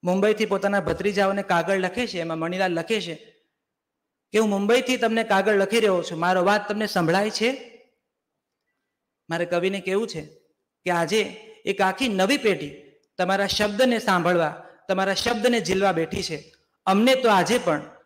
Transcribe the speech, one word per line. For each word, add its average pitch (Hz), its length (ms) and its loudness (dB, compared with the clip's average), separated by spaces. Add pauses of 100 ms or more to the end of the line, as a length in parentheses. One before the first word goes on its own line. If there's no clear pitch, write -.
મુંબઈથી 202 440 0
પોતાના 196 340 0
ભત્રીજાઓને 196 600 -2
કાગળ 180 340 0
લખે 190 300 -2
છે, 190 120 -8
એમાં 165 200 -6
મણીલાલ 180 340 -2
લખે 170 280 -2
છે 170 140 -10 (1160)
કે, 208 60 2
"હું 220 120 2
મુંબઈથી 240 460 2
તમને 226 280 0
કાગળ 208 300 2
લખી 196 260 2
રહ્યો 190 220 2
છું, 165 160 -8
મારો 180 220 0
અવાજ 202 280 2
તમને 214 180 -4
સંભળાય 190 440 0
છે?" 247 480 -4 (1500)
મારે 170 160 -2
કવિને 180 360 -2
કહેવું 196 280 -2
છે 160 140 -10 (600)
કે 180 60 -2
આજે 175 320 0 (420)
એક 196 160 -4
આખી 190 280 0
નવી 196 300 2
પેઢી 160 600 -4 (200)
તમારા 196 280 0
શબ્દને 208 520 0
સાંભળવા, 175 680 0 (240)
તમારા 190 260 0
શબ્દને 233 460 0
ઝીલવા 190 320 0
બેઠી 165 300 -4
છે. - 320 -10 (320)
અમને 214 280 4
તો 254 160 2
આજે 190 280 4
પણ 156 240 -2 (240)